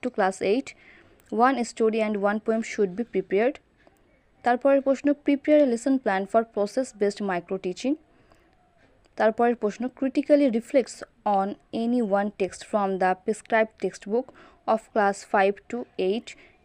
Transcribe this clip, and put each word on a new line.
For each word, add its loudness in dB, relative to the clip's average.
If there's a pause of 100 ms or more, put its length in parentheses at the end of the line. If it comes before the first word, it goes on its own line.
to -4
class 0 (160)
eight, -2 (800)
one 2 (160)
story 0
and -4 (160)
one -2
poem -2 (100)
should 0
be -4 (100)
prepared। 0 (880)
তারপরের 2
প্রশ্ন, 0 (200)
prepare 4
a 0
lesson 0 (100)
plan 0 (100)
for 4 (120)
process -2 (140)
based -2 (100)
micro -6
teaching। -4 (1200)
তারপরের 2
প্রশ্ন, -4 (160)
critically 2 (120)
reflects -2 (420)
on 0 (360)
any 0 (180)
one 0 (120)
text -4 (100)
from 0 (140)
the 2 (140)
prescribed -2
textbook -4 (460)
of 0 (140)
class 2 (160)
five 2 (160)
to -8 (300)
eight। -4 (380)